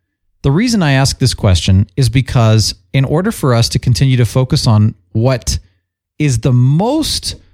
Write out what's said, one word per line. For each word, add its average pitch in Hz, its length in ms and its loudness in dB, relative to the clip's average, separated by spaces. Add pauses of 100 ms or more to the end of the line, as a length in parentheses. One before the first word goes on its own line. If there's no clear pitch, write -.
(440)
The 139 80 0
reason 220 300 0
I 147 120 2
ask 135 260 0
this 127 140 0
question 98 540 0 (100)
is 127 120 0
because 113 680 0 (180)
in 135 120 0
order 185 260 -2
for 139 220 -2
us 117 160 0
to - 100 -4
continue 127 380 0
to 120 80 2
focus 131 420 -2
on 107 280 2 (160)
what 120 480 -2 (600)
is 139 200 0
the 131 140 0
most 170 840 0 (180)